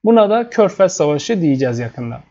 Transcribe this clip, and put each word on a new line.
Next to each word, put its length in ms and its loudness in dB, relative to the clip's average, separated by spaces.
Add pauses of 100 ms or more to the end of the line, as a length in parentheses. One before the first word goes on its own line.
Buna 260 4
da 200 -2
Körfez 420 2
Savaşı 480 -2
diyeceğiz 380 0
yakında. 380 -10 (140)